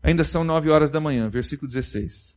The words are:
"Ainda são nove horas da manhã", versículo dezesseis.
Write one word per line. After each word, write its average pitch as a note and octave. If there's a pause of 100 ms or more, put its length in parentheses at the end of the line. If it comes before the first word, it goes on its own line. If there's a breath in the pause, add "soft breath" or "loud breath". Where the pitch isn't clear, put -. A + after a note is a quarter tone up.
"Ainda E3
são E3
nove D#3+
horas D3+
da D#3
manhã", B2+
versículo B2+
dezesseis. A#2+